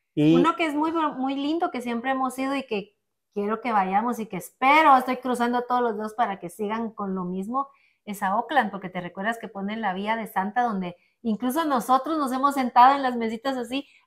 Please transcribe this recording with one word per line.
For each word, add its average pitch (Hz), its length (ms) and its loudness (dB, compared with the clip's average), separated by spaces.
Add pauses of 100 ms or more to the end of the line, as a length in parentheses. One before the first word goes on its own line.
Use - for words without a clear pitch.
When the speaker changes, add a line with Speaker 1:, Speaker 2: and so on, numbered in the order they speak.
(160)
Speaker 1:
Y 156 200 6
Speaker 2:
Uno 320 200 4
que 339 100 -2
es 294 80 -2
muy, 311 180 0
muy 277 440 -2
lindo, 320 340 -2
que 247 120 -8
siempre 233 300 -4
hemos 262 280 -2
ido 269 160 -2
y 262 100 -4
que - 320 -8 (360)
quiero 208 280 -4
que 247 100 -4
vayamos 208 480 0
y 214 60 -6
que 190 120 -10
espero, 277 600 6
estoy 247 200 0
cruzando 240 480 0
todos 247 160 0
los 233 140 0
dedos 214 200 -8
para 202 240 -2
que 170 100 -10
sigan 214 420 -6
con 202 220 -6
lo 190 120 -4
mismo, 208 440 -4 (360)
es 208 180 -8
a 190 120 0
Oakland, 240 360 0
porque 185 180 -8
te 180 120 -6
recuerdas 196 360 -6
que 202 100 -14
ponen 202 340 -8
la 196 120 -2
vía 208 220 -4
de 226 100 -6
Santa, 208 380 -2
donde 190 320 -4 (260)
incluso 247 440 -2
nosotros 262 520 0
nos 262 140 -2
hemos 262 240 0
sentado 254 400 6
en 277 80 -2
las 247 120 0
mesitas 233 400 -4
así 247 320 -6 (200)